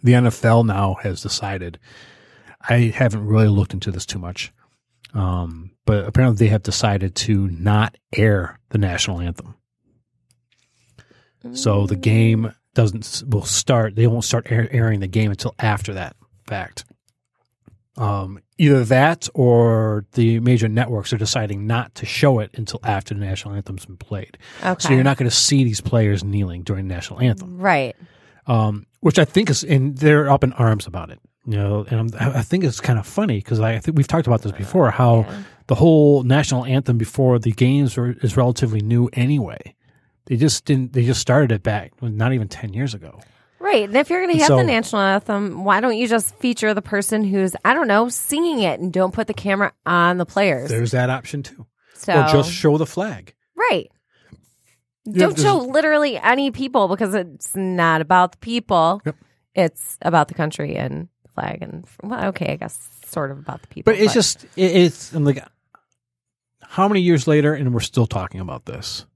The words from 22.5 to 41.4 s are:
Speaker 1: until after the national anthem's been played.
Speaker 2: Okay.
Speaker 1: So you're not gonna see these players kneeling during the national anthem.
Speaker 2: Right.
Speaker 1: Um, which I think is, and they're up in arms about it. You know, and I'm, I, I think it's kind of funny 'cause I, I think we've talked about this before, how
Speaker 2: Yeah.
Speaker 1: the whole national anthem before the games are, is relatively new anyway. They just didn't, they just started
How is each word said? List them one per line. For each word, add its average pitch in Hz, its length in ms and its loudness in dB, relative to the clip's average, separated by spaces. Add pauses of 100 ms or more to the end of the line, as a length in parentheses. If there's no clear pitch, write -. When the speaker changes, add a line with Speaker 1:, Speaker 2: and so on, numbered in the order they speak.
Speaker 1:
until 117 300 -10
after 104 300 -4
the 101 60 -8
national 101 360 -8
anthem's 98 300 -12
been 92 120 -20
played. - 400 -14 (260)
Speaker 2:
Okay. 185 160 -2
Speaker 1:
So 143 140 0
you're 131 100 4
not 139 140 2
gonna 123 140 0
see 139 320 2
these 113 180 -2
players 104 420 0
kneeling 98 400 -4
during 95 240 -6
the 92 60 -6
national - 260 -12
anthem. 117 380 -2
Speaker 2:
Right. 165 380 -2 (520)
Speaker 1:
Um, 107 380 0 (160)
which 160 180 4
I 156 60 6
think 196 240 0
is, 139 140 -2
and 143 340 0
they're 147 320 4
up 139 140 4
in 131 100 0
arms 110 340 0
about 90 220 -12
it. - 100 -20 (260)
You 107 120 -4
know, 101 320 -2
and 113 100 -2 (160)
I'm, - 60 -6 (140)
I, 131 40 0
I - 40 -2
think 185 200 -2
it's 135 160 -2
kind 117 200 0
of 98 80 -8
funny 123 340 -2
'cause 113 180 -2
I, 110 140 0
I 110 60 -4
think 160 180 -2
we've 139 100 2
talked 131 200 0
about 117 160 2
this 101 80 -6
before, 113 400 2
how 117 360 4
Speaker 2:
Yeah. - 160 -14 (240)
Speaker 1:
the 131 80 2
whole 147 480 6
national 127 420 2
anthem 131 340 0
before 123 400 2
the 113 120 -2
games 131 460 2
are, 123 140 -2 (100)
is 110 160 0
relatively 120 440 0
new 120 320 2
anyway. 127 600 -2 (520)
They 123 100 -2
just 143 280 0
didn't, 131 280 0
they 123 100 2
just 120 160 0
started 127 320 2